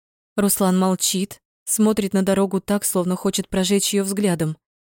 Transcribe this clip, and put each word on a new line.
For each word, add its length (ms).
Руслан 420
молчит, 640
смотрит 480
на 120
дорогу 360
так, 240
словно 320
хочет 320
прожечь 460
ее 100
взглядом. 520